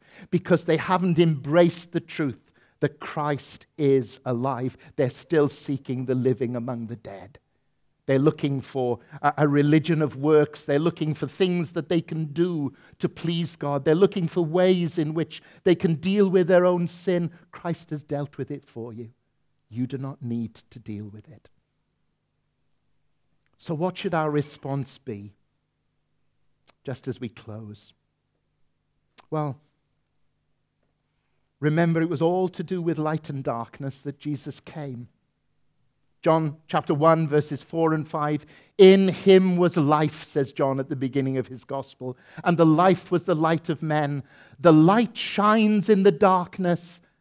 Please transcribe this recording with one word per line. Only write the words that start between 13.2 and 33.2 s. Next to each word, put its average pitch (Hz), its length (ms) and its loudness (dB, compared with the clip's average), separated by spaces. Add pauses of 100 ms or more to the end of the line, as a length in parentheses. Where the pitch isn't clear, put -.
God. 143 300 -4
They're 160 80 6
looking 185 340 2
for 175 160 -2
ways 180 540 0
in 156 160 -2
which 160 260 -6 (240)
they 180 120 4
can 170 180 0
deal 190 340 2
with 185 180 2
their 180 200 4
own 180 220 0
sin. 175 420 -4 (220)
Christ - 360 -10
has 151 140 -10
dealt 143 340 -8
with 139 140 -10
it 143 160 -14
for 117 260 -14
you. 113 160 -14 (640)
You 120 160 -6
do 131 100 -8
not 135 260 -10
need 117 340 -8 (120)
to - 100 -20
deal 107 280 -12
with 107 240 -20
it. - 180 -20 (2000)
So - 160 -10
what 180 240 -6
should 185 160 -8
our 156 180 -2
response 139 680 -6
be 101 340 -14 (1500)
just 131 240 -12
as 120 100 -8
we 120 120 -10
close? 104 640 -18 (1400)
Well, 151 260 -4 (2000)
remember, 165 440 0
it 165 80 -2
was 151 100 -4
all 180 300 0
to 185 120 -10
do 175 200 -6
with 165 160 -2
light 156 320 -4